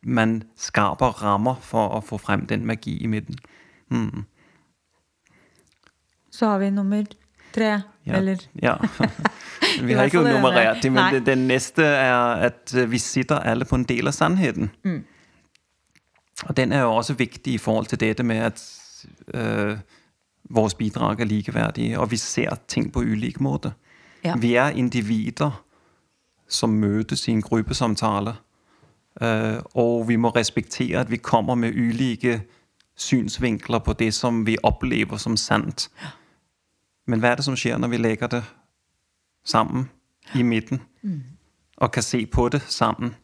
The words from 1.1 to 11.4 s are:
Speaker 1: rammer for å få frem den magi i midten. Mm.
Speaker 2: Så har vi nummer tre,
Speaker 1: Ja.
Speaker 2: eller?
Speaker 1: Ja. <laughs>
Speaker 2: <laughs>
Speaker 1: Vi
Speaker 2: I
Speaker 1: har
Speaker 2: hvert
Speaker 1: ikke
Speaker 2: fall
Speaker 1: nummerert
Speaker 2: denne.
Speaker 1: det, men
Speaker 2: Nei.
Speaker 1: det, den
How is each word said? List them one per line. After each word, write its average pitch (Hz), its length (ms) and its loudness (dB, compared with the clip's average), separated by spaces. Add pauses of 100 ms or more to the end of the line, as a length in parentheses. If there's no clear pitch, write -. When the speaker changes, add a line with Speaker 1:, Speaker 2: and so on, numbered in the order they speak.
Speaker 1:
rammer 107 400 0
for 107 280 0
å 107 140 -4
få 107 160 -8
frem 101 280 -2
den 113 180 -2
magi 113 380 -6
i 117 40 -2
midten. 107 280 -4 (540)
Mm. 107 360 -4 (2000)
Speaker 2:
Så - 140 -2
har 202 140 2
vi 196 120 0
nummer 202 340 0 (480)
tre, 214 280 0 (240)
Speaker 1:
Ja. - 80 -2
Speaker 2:
eller? 190 240 2 (240)
Speaker 1:
Ja. - 200 2
<laughs> 233 60 0
Speaker 2:
<laughs> - 960 -2
Speaker 1:
Vi 123 100 0
Speaker 2:
I - 40 4
Speaker 1:
har 131 80 6
Speaker 2:
hvert 139 100 4
Speaker 1:
ikke 170 100 6
Speaker 2:
fall 139 100 6
Speaker 1:
nummerert 117 480 6
Speaker 2:
denne. - 0 -
Speaker 1:
det, 139 100 2
men 185 120 6
Speaker 2:
Nei. 185 100 4
Speaker 1:
det, 123 120 0
den 131 220 4